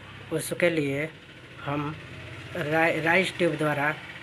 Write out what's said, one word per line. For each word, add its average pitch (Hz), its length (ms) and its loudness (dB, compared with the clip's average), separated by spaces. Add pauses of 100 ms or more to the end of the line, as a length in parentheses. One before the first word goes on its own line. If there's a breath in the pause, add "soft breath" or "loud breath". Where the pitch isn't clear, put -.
(320)
उसके 165 380 2
लिए 147 400 0 (500)
हम 147 360 -2 (600)
रा-, 156 480 2
rice 175 340 4
tube 170 160 4
द्वारा 151 400 2 (280)